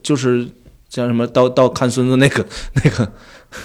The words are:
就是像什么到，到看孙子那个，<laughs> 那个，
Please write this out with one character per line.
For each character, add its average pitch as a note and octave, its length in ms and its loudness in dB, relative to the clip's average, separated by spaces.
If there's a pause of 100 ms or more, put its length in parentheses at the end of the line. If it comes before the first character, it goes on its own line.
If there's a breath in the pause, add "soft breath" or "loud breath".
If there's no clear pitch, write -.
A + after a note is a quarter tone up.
就 D3 140 0
是 B2 320 -2 (400)
像 B2 180 -6
什 A#2+ 60 -2
么 A#2 140 0
到， B2+ 240 4
到 B2+ 180 4
看 B2 220 -2
孙 B2 180 0
子 C3 80 2
那 C3+ 140 6
个， - 160 -4 (140 loud breath)
<laughs> - 220 -2
那 D3 80 4
个， G#2+ 220 -2 (520 loud breath)